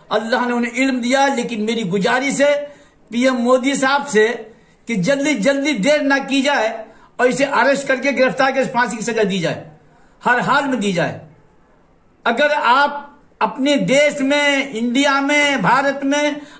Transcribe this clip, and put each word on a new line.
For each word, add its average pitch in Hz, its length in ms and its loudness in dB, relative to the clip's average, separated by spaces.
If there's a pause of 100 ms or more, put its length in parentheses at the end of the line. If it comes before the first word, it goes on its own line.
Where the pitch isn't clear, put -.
(120)
अल्लाह 226 340 0
ने 240 60 -2
उन्हें 240 200 -2
इल्म 254 280 0
दिया, 269 260 2
लेकिन 240 360 -2
मेरी 226 200 -2
गुजारिश 208 580 0
है 285 140 4 (560)
पीएम 254 240 2
मोदी 254 400 2
साहब 269 320 0
से 214 220 2 (600)
कि 233 80 -4
जल्दी 277 380 0
जल्दी 277 380 0
देर 277 300 2
ना 277 160 2
की 277 240 -2
जाए 240 440 -2 (340)
और 247 60 6
इसे 254 180 0
अरेस्ट 269 440 0
करके 269 240 0
गिरफ्तार 254 400 2
करके 262 180 -2
फांसी 233 260 -2
की 214 60 -8
सजा 220 220 -2
दी 190 140 -2
जाए, 151 320 -6 (540)
हर 247 160 2
हाल 254 240 0
में 254 160 -2
दी 202 120 -2
जाए। 165 280 -4 (1040)
अगर 269 260 2
आप 285 680 0 (240)
अपने 269 340 0
देश 262 440 2
में, 277 500 0
इंडिया 262 500 0
में, 285 420 2
भारत 269 420 2
में 294 360 0 (200)